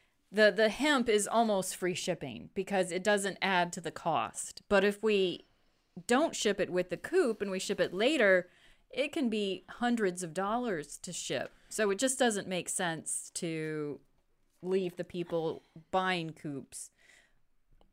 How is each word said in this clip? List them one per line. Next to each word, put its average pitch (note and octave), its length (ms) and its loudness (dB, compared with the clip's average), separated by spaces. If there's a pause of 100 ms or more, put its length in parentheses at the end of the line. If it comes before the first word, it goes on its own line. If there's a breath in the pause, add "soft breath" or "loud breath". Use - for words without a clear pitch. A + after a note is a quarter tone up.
(300)
the, G#3 220 6
the G#3+ 160 4
hemp B3+ 400 2
is G#3 200 4
almost G#3+ 500 0
free F3+ 180 -2
shipping C#3 580 -6
because F#3+ 380 -2
it F#3 120 -4
doesn't G3+ 380 2
add F3+ 320 2
to F3+ 80 -10
the D#3+ 100 -8
cost. - 760 -4
But G3 160 6
if G3+ 180 2
we G3 440 2 (600)
don't C#4 300 2
ship G3+ 240 0
it E3+ 100 0
with F3+ 200 0
the E3+ 80 -6
coop D4 440 0
and G3+ 80 -4
we F#3 100 -2
ship G3 200 -4
it E3 140 0
later, G3+ 560 4 (420 soft breath)
it D4 200 -2
can C4+ 180 0
be G3+ 400 -2
hundreds G#3+ 540 -2
of D#3+ 100 -8
dollars G3 680 -4
to F3+ 100 -12
ship. - 380 -4 (180)
So G#3+ 220 0
it G3 80 -2
just C4 180 0
doesn't G#3+ 300 0
make F3 220 -4
sense - 680 -4
to D#3 640 -4 (640)
leave F3+ 340 -2
the F3 80 -6
people E3+ 600 -4 (280)
buying F3+ 400 0
coops - 580 -10 (1040 soft breath)